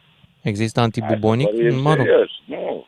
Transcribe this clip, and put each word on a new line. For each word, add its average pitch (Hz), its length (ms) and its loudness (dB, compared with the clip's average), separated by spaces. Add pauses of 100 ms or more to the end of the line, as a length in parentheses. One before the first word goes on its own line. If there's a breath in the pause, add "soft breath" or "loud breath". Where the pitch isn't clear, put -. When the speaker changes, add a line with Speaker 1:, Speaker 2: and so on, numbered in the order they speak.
(400)
Speaker 1:
Există 113 400 -2
antibubonic? 113 680 0
Speaker 2:
Hai - 100 0
să 117 60 0
vorbim 120 200 0
Speaker 1:
Mă 151 120 2
rog. 131 120 0
Speaker 2:
serios, 117 240 2 (140)
nu. 135 440 -8